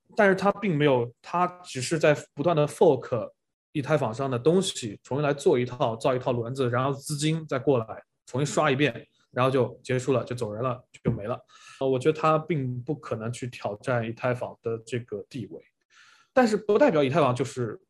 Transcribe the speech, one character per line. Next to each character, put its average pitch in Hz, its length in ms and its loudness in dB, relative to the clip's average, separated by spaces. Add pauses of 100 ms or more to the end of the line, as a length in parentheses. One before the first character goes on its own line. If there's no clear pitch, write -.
(160)
但 202 120 6
是 185 60 6
它 185 180 2
并 196 240 -2
没 143 80 2
有， 123 240 4 (120)
它 175 260 -2 (160)
只 - 180 -10
是 156 180 -2
在 156 180 6 (180)
不 143 80 -8
断 170 140 2
的 147 100 4
fork 131 640 2 (420)
以 147 100 -4
太 151 140 0
坊 120 160 -2
上 135 160 -4
的 123 100 -2
东 165 220 4
西， 117 420 -6
重 135 160 -4
新 147 40 0
来 143 100 0
做 147 240 2
一 123 80 2
套， 123 300 -2
造 127 200 0
一 127 40 -2
套 127 140 -2
轮 120 200 -4
子， 131 160 0
然 120 140 0
后 139 100 0
资 143 220 -8
金 156 320 -2
再 139 120 -4
过 131 200 2
来 110 80 -4 (400)
重 127 140 -6
新 147 60 0
刷 151 240 2
一 131 40 2
遍， 123 320 0 (240)
然 123 140 0
后 135 60 4
就 127 300 0
结 127 180 -2
束 135 140 0
了， 120 120 2
就 123 100 -8
走 117 160 -6
人 107 120 -6
了， 127 200 -4 (220)
就 - 80 2
没 104 120 -6
了。 120 140 -6 (400)
呃， 135 80 -2
我 131 120 2
觉 156 120 2
得 156 80 -2
它 156 200 4
并 131 440 -4
不 156 120 -6
可 - 200 -8
能 110 160 -6
去 123 160 -8
挑 123 300 -8
战 120 280 -2
以 117 80 -6
太 123 220 -2
坊 107 280 -8
的 113 160 -4
这 120 220 -8
个 104 280 -10
地 104 180 -10
位， 80 160 -18 (720)
但 254 160 4
是 208 80 2
不 208 220 0
代 294 120 6
表 151 140 4
以 127 60 2
太 160 100 2
坊 127 120 4
就 123 120 -2
是 120 340 -6 (120)